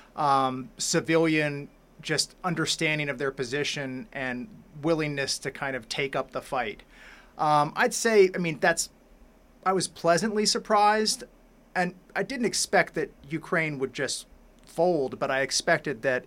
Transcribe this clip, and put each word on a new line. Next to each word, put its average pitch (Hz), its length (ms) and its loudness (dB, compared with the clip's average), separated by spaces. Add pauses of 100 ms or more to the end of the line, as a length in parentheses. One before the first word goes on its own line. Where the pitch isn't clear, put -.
(160)
um, 131 640 2
civilian, 156 880 0 (340)
just - 420 -4
understanding 156 640 -2
of 127 100 -6
their 139 120 -2
position 131 800 -6
and 123 360 -8 (340)
willingness 151 580 0
to 139 120 -6
kind 135 240 -6
of 113 120 -10
take 139 280 -4
up 135 160 -6
the 127 100 -8
fight. 190 400 -6 (560)
Um, 151 380 2
I'd 233 180 2
say, 202 400 6
I - 60 -6
mean, 160 200 -2
that's, 170 300 2 (760)
I 190 80 2
was 180 140 0
pleasantly 202 580 2
surprised, 214 800 2 (500)
and 180 200 0 (200)
I 190 80 -2
didn't 247 220 -4
expect - 480 2
that 151 180 -4 (160)
Ukraine 156 520 -2
would 131 140 -4
just - 340 -6 (380)
fold, 160 540 0
but 139 100 -2
I 135 120 0
expected 151 600 0
that 127 240 0